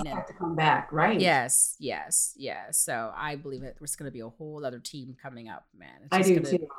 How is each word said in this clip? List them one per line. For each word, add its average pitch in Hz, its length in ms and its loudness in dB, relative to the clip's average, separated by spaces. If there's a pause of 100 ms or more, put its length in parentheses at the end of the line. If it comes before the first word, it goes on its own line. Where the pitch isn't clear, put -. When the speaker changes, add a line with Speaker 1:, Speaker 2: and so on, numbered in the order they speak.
Speaker 1:
mean? - 40 -4
And - 100 -6
Speaker 2:
have 180 100 -6
to - 60 -14
come 165 240 -4
back, 143 340 0
right? 175 300 4
Speaker 1:
Yes, 139 580 4
yes, 104 560 -2
yes. 107 440 -6
So 113 360 -2
I 147 220 -4
believe 135 240 -8
that 131 180 -12
there's - 160 -8
gonna 139 160 -8
be 127 80 -10
a 113 100 -8
whole 151 360 -10
other 123 140 -6
team 131 420 -12
coming 120 260 -14
up, 98 200 -14 (100)
man. 69 260 -20
It's 139 80 -18
Speaker 2:
I 190 60 8
Speaker 1:
just 190 120 8
Speaker 2:
do 180 120 10
Speaker 1:
gonna 160 160 4
Speaker 2:
too. 160 100 -4 (120)